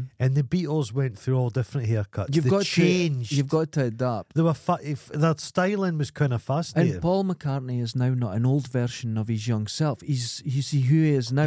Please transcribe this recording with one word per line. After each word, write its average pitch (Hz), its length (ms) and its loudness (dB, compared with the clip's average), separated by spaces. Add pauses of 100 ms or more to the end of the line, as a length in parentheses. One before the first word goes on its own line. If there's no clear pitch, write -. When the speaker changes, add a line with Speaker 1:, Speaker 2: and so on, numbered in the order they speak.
(200)
Speaker 1:
and 131 160 2
the 147 80 4
Beatles 151 480 -2
went 127 260 -2
through 131 200 -2
all 127 120 0
different 120 400 -2
haircuts. 107 460 -2
Speaker 2:
You've 160 100 2
Speaker 1:
They 127 40 4
Speaker 2:
got 196 100 4
to, 202 60 0
Speaker 1:
changed. 175 680 2
Speaker 2:
you've 139 180 0
got 160 240 0
to 147 120 0
adapt. 117 500 -4
Speaker 1:
They 160 60 4
were 165 120 4
fa-, - 300 -2
if, 143 260 -6
their 156 280 2
styling 185 600 0
was 143 120 -2
kinda 131 280 0
fascinating. 151 540 0
Speaker 2:
And 87 80 -8
Paul 185 240 2
McCartney 135 560 -4
is 113 140 -4
now 127 180 2
not 117 220 -2
an 117 100 2
old 131 220 2
version 120 500 -2
of 107 100 -2
his 110 200 -2
young 107 200 0
self. 151 340 -2
He's, 123 440 -4
he's 139 260 -2
who 147 80 2
he 151 320 4
is 123 200 0
now. 139 160 2